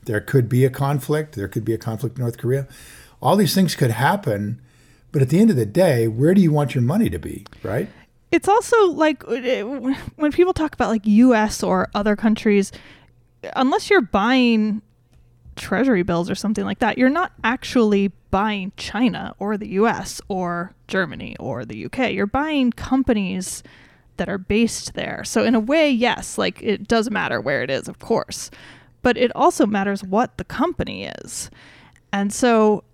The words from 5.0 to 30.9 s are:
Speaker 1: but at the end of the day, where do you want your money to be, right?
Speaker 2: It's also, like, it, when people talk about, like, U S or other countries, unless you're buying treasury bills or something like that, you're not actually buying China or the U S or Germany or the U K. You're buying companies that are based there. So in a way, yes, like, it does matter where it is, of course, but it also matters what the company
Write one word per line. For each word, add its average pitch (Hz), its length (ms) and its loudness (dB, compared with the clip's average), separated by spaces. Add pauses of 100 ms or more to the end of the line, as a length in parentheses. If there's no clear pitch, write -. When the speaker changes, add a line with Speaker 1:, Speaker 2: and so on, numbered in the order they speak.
Speaker 1:
but 147 100 2
at 127 80 2
the 165 100 4
end 226 120 6
of 156 40 4
the 117 100 2
day, 120 420 4
where 131 260 2
do 202 80 6
you 160 100 6
want 147 240 0
your 127 80 2
money 185 260 2
to 85 100 -6
be, - 260 -12 (180)
right? 139 260 -4 (420)
Speaker 2:
It's 339 160 0
also, 415 400 4
like, 311 400 0
it, 247 360 -2 (520)
when 302 160 0
people 359 220 4
talk 311 200 -2
about, 220 160 0
like, 220 160 -2
U 226 300 6
S 214 260 0
or 185 320 0
other 208 220 0
countries, 214 560 2 (840)
unless 294 340 0
you're 392 120 6
buying 220 800 2 (760)
treasury 208 440 0
bills 175 280 -2
or - 40 -2
something 202 300 -4
like 196 160 -6
that, 220 180 0
you're 254 120 4
not 339 240 -2 (100)
actually 220 640 0 (240)
buying 202 460 -2
China - 600 -4
or 208 200 -4
the 208 100 -10
U 196 180 0
S - 440 -4
or 175 440 -6 (140)
Germany - 520 -6
or 120 260 -8
the 107 120 -14
U - 120 -10
K. 247 240 -4
You're 196 120 -2
buying 277 460 0
companies 202 880 -2 (540)
that 180 140 -6
are 196 80 -6
based 214 560 -2
there. - 300 -8
So - 200 0
in 240 120 2
a 220 40 4
way, 294 300 2
yes, 233 480 -2
like, 185 240 -2
it 202 260 -4
does 233 220 0
matter 135 320 -4
where 135 220 -2
it 127 60 -8
is, 135 180 -4
of 151 120 -16
course, - 500 -4 (520)
but 247 160 0
it 240 180 0
also 311 300 2
matters 202 380 -2
what 202 340 -2
the 190 60 -10
company 156 640 -4